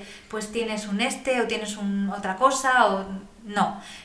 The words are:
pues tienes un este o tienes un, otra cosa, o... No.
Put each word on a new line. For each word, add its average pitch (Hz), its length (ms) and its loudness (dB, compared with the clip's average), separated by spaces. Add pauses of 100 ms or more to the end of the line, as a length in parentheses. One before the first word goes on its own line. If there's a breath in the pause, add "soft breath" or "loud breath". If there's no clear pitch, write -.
(300 loud breath)
pues 208 220 -8
tienes 220 360 -4
un 202 140 -2
este 254 400 0
o 220 60 0
tienes 214 300 -4
un, 202 320 0
otra 196 260 -2
cosa, 262 520 6
o... 190 180 0 (380)
No. 202 380 0 (240 loud breath)